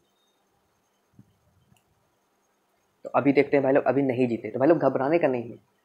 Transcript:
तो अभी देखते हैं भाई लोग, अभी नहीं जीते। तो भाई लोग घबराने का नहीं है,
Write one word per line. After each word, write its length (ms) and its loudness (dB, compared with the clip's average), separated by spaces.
तो 60 -14
अभी 220 2
देखते 240 2
हैं 80 0
भाई 80 2
लोग, 120 2
अभी 180 0
नहीं 260 0
जीते। 220 -6
तो 80 -8
भाई 100 2
लोग 120 4
घबराने 380 0
का 100 0
नहीं 140 -2
है, 140 -14